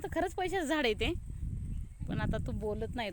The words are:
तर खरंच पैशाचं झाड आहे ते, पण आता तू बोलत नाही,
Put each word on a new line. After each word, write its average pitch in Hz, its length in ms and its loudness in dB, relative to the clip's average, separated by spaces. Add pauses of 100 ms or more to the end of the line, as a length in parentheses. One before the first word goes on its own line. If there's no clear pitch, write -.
तर - 100 -2
खरंच 330 220 2
पैशाचं 359 300 2
झाड 294 200 4
आहे 220 80 6
ते, 233 200 2 (960)
पण 220 120 0
आता 214 160 2 (100)
तू - 40 -2
बोलत 214 440 -2
नाही, 220 180 -2